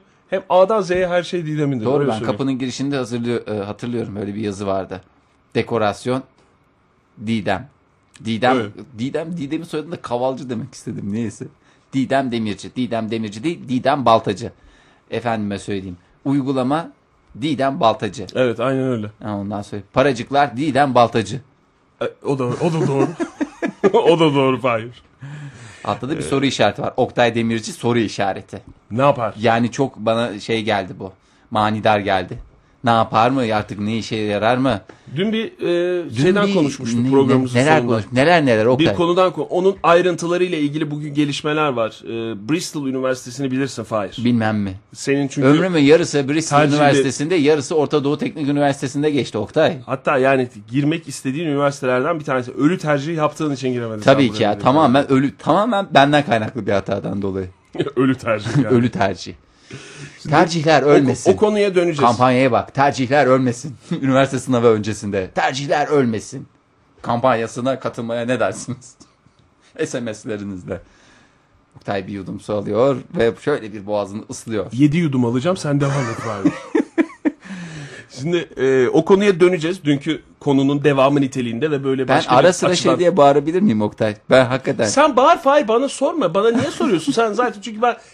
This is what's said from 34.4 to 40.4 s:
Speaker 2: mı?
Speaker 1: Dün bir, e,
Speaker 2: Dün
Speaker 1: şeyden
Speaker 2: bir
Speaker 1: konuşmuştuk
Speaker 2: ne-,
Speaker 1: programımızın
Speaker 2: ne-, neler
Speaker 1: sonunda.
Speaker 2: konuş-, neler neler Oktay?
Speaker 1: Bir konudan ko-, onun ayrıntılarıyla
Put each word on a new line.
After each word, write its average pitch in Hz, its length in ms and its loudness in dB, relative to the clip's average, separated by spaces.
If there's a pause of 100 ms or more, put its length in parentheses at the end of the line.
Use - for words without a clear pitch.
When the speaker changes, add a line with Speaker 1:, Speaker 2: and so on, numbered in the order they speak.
Speaker 2:
mı? 127 240 0 (340)
Speaker 1:
Dün 202 180 -2
bir, 226 120 -2
e, 175 640 -2
Speaker 2:
Dün 113 140 -4
Speaker 1:
şeyden 202 240 2
Speaker 2:
bir 202 60 0
Speaker 1:
konuşmuştuk 131 460 0
Speaker 2:
ne-, 127 120 2
Speaker 1:
programımızın 135 480 4
Speaker 2:
ne-, - 20 4
neler 156 180 4
Speaker 1:
sonunda. 120 140 0
Speaker 2:
konuş-, 110 200 -2
neler 151 320 4
neler 110 200 4
Oktay? 131 220 4
Speaker 1:
Bir - 80 2
konudan 175 360 2
ko-, 151 160 -6
onun 185 360 0
ayrıntılarıyla 175 760 2